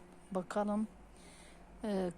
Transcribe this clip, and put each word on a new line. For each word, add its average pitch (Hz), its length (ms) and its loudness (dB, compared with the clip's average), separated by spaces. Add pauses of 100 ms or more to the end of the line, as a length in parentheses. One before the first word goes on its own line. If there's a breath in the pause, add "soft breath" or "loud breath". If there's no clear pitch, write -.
(300)
Bakalım, 208 580 4 (960 loud breath)
e, 190 340 4